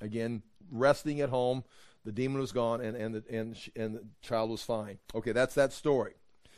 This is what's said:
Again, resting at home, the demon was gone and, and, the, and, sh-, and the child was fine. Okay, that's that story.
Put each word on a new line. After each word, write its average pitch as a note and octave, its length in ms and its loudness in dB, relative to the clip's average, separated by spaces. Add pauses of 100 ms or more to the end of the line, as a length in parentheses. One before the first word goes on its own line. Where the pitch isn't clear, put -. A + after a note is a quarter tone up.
Again, A2+ 400 -4 (280)
resting C#3+ 520 4
at C3 80 0
home, B2+ 340 2 (400)
the A2 80 -8
demon C3+ 300 0
was B2+ 100 -4
gone A#2 300 2
and, A2 120 -4
and, A2+ 200 -4
the, G#2+ 100 -6 (100)
and, A2+ 220 -4
sh-, - 180 -16
and A2 200 -4
the G#2+ 100 -10 (160)
child A2 300 0
was A2 120 -4
fine. G#2 360 -4 (160)
Okay, A2 180 0
that's B2 220 4
that C#3 180 4
story. C#3 400 2 (460)